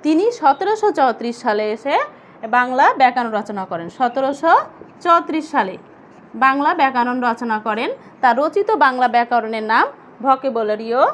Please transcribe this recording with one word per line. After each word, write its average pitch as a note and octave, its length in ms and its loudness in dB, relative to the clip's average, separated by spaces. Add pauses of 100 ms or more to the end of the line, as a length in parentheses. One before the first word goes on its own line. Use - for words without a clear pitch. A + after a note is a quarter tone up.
তিনি E4+ 300 2
সতেরোশো G4+ 600 0
চৌত্রিশ A#3 460 -2
সালে G#3+ 340 -2
এসে C#4 260 -2 (500)
বাংলা B3+ 500 2
ব্যাকরণ B3+ 320 2
রচনা G#3 340 -6
করেন। E3+ 240 -8
সতেরোশো C4+ 680 0 (440)
চৌত্রিশ D#4+ 500 0
সালে G3+ 280 -2 (560)
বাংলা C4+ 400 2
ব্যাকরণ B3+ 480 0
রচনা A#3 360 -2
করেন। A3+ 320 -4 (300)
তার B3 180 4
রচিত E4 320 0
বাংলা B3+ 380 2
ব্যাকরণের A3+ 540 0
নাম A3+ 240 2 (360)
ভোকাবুলারিও A#3 920 0